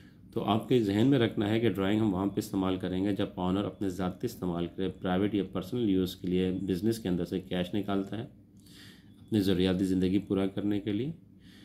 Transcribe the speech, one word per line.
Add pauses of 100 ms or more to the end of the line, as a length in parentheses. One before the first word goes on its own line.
(340)
तो
आपके
जहन
में
रखना
है
कि
ड्राइंग
हम
वहाँ
पे
इस्तेमाल
करेंगे
जब
ऑनर
अपने
ज़ाती
इस्तेमाल
के
लिए,
प्राइवेट
या
पर्सनल
यूज़
के
लिए
बिजनेस
के
अंदर
से
कैश
निकालता
है
अपनी
ज़रूरियाती
ज़िंदगी
पूरा
करने
के
लिए, (520)